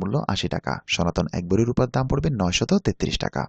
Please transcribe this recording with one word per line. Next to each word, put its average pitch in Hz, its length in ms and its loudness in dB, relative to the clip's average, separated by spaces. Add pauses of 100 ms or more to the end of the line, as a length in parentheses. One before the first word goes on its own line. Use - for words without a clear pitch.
মূল্য 95 140 -2 (180)
আশি - 220 -2
টাকা। - 180 -2 (220)
সনাতন 85 320 2 (120)
এক 87 120 -2
ভরি 104 180 4
রূপার 123 260 2
দাম 131 160 2
পড়বে 147 180 2 (120)
নয়শত 92 320 0 (120)
তেত্রিশ - 400 0
টাকা। - 240 -2